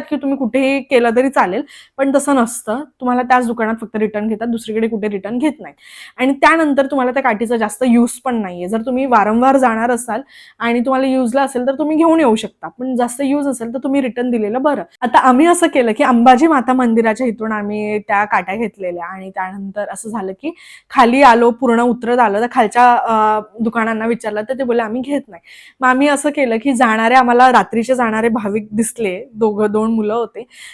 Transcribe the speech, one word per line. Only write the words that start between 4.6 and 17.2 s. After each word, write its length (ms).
कुठे 220
रिटर्न 280
घेत 220
नाही. 140
आणि 140
त्यानंतर 540
तुम्हाला 260
त्या 120
काठीचा 340
जास्त 300
यूज 240
पण 240
नाहीये. 320
जर 140
तुम्ही 240
वारंवार 520
जाणार 340
असाल 300
आणि 200
तुम्हाला 280
युजला 340
असेल 260
तर 60
तुम्ही 240
घेऊन 220
येऊ 160
शकता, 320
पण 280
जास्त 300
यूज 220
असेल 260
तर 100
तुम्ही 180
रिटर्न 300
दिलेलं 300
बरं. 220
आता 180
आम्ही 260
असं 220
केलं 300
की 60
अंबाजी 440
माता 260
मंदिराच्या 540